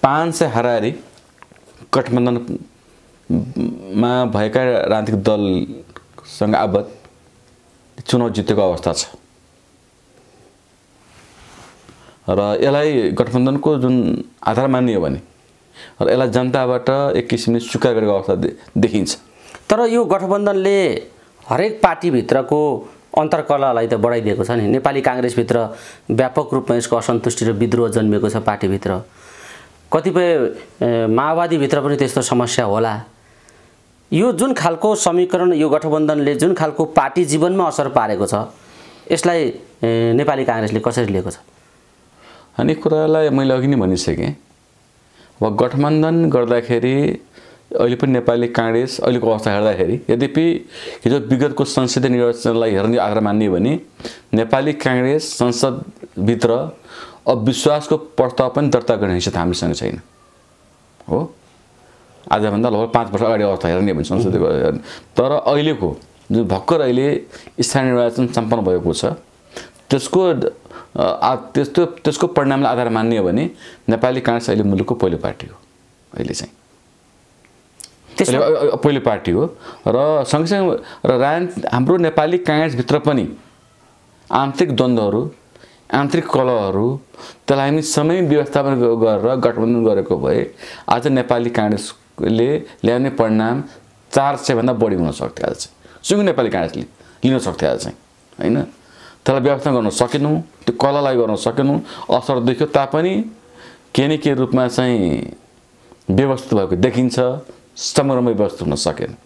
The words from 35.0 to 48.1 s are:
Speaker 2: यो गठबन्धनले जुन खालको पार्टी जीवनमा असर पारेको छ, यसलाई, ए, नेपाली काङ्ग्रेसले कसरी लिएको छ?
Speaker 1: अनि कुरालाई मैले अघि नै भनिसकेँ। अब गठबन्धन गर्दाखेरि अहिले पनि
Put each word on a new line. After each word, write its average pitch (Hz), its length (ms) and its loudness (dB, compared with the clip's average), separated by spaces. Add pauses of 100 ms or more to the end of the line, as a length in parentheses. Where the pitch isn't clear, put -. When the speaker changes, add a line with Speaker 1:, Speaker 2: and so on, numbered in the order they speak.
Speaker 2:
यो 156 160 2
गठबन्धनले 151 640 2
जुन 156 180 2
खालको 160 320 -2
पार्टी 156 400 2
जीवनमा 175 380 0
असर 143 260 -2
पारेको 107 360 0
छ, 101 100 -2 (760)
यसलाई, 165 420 0 (300)
ए, 117 320 2
नेपाली 135 300 2
काङ्ग्रेसले 110 340 0
कसरी 117 260 0
लिएको 95 260 -2
छ? - 60 -14 (1200)
Speaker 1:
अनि 151 180 0
कुरालाई 156 540 2
मैले 135 240 2
अघि 131 140 0
नै 143 80 2
भनिसकेँ। 92 640 -2 (1040)
अब 107 120 0
गठबन्धन 151 720 2
गर्दाखेरि 120 920 0 (580)
अहिले 120 160 2
पनि 135 160 0